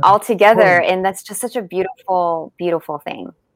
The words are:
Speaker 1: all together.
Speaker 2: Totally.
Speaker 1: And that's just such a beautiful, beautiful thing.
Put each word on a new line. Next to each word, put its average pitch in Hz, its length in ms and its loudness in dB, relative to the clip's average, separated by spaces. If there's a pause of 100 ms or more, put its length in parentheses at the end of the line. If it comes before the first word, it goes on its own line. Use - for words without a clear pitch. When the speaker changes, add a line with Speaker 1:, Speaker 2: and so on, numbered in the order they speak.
Speaker 1:
all 202 180 4
together. 208 560 4
Speaker 2:
Totally. 170 100 0
Speaker 1:
And 185 160 -2
that's 190 180 -4
just - 200 -12
such 240 160 -8
a 240 40 -4
beautiful, 180 960 -4
beautiful 165 420 -6
thing. - 340 -14 (220)